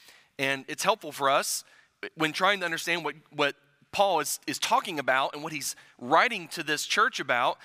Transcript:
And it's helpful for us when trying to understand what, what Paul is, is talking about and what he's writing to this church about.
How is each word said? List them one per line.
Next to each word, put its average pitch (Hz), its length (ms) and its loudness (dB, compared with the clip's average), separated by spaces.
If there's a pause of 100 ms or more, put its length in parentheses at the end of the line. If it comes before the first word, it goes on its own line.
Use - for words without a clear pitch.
(380)
And 135 300 -2
it's 147 160 -6
helpful 175 300 -2
for 139 160 2
us 156 340 0 (520)
when 156 180 0
trying 196 260 2
to 185 60 -4
understand 165 400 -4
what, 147 100 -6 (180)
what 143 220 0 (380)
Paul 196 260 4
is, - 260 -4
is - 140 -4
talking 214 400 0
about 135 340 2
and 147 80 -10
what 156 120 -8
he's 139 200 -6 (260)
writing 175 500 2
to 170 120 -10
this 147 240 -2
church 220 360 0
about. 135 440 0